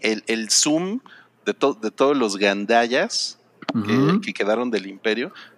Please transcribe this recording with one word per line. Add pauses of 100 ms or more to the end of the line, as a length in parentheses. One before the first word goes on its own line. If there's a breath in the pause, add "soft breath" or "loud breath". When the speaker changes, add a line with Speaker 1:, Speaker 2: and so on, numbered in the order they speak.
Speaker 1:
el,
el
zoom (460 loud breath)
de
to-,
de
todos
los
gandallas (460)
que,
Speaker 2:
Ujú.
Speaker 1:
que
quedaron
del
Imperio, (260 loud breath)